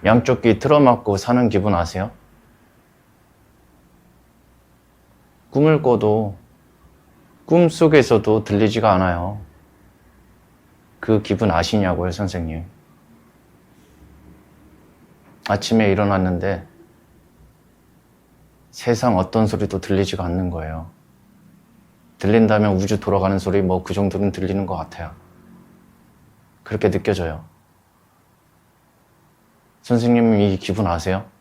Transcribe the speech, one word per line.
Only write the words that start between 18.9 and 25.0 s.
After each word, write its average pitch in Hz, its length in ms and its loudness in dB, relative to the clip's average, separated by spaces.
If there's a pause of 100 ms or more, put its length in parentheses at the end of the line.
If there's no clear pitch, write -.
어떤 104 300 0
소리도 98 340 -4
들리지가 98 420 -2
않는 87 260 -4
거예요. 80 400 -10 (1300)
들린다면 104 560 4
우주 98 240 -2
돌아가는 95 380 0
소리, 95 240 0
뭐, 90 220 -2
그 - 100 -8
정도는 98 380 -2
들리는 95 340 -4
것 90 120 -8
같아요. 80 340 -12 (1500)